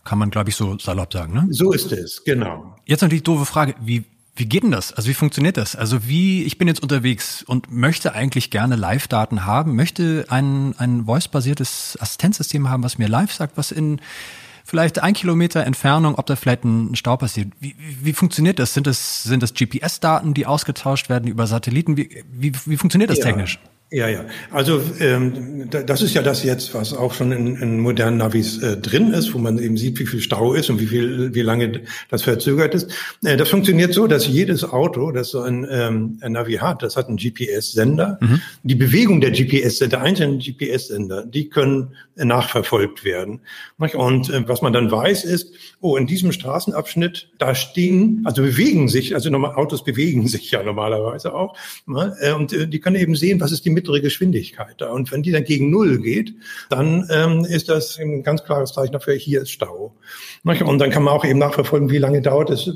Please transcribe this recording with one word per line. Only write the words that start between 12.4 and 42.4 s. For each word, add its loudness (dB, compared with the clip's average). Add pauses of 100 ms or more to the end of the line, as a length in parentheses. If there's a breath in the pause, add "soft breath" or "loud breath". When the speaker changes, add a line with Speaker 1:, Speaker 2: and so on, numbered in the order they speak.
Speaker 1:
haben, 0
was -4
mir 0
live 0
sagt, -6
was -4
in -2 (640 loud breath)
vielleicht 0
ein 4
Kilometer 2
Entfernung, 2
ob -4
da 0
vielleicht 0
ein 2
Stau 0
passiert. -4 (100)
Wie, -12
wie, -10
wie 0
funktioniert 2
das? 0
Sind 0
das, -2
sind 2
das 0
G-P-S-Daten, 0
die 0
ausgetauscht -2
werden 0
über 0
Satelliten? 0
Wie, -6
wie, -2 (120)
wie -2
funktioniert 4
das 2
Speaker 2:
Ja. 2
Speaker 1:
technisch? 0 (340)
Speaker 2:
Ja, 0
ja. -4 (280 loud breath)
Also, 2 (220)
ähm, 0
da, -4
das 0
ist 0
ja 2
das 0
jetzt, -2
was -4
auch -2
schon 0
in, -2
in -2
modernen 2
Navis, 0
äh, 0
drin 2
ist, 0
wo -4
man 0
eben 0
sieht, -2
wie -4
viel -4
Stau 2
ist 0
und 0
wie 0
viel, 0
wie 2
lange 0 (280 loud breath)
das -2
verzögert 2
ist. 0 (360 loud breath)
Äh, 4
das 2
funktioniert 4
so, 4
dass 4
jedes 2
Auto, 0
das -4
so -4
ein, -4
ähm, -2
ein -6
Navi -2
hat, -2
das -4
hat -2
einen -2
G-P-S-Sender. 0
Speaker 1:
Mhm. 4 (220 loud breath)
Speaker 2:
Die 2
Bewegung 6
der 4
G-P-S-Sender, 2
einzelnen 2
G-P-S-Sender, -6
die -6
können, 0 (200 loud breath)
äh, -6
nachverfolgt 0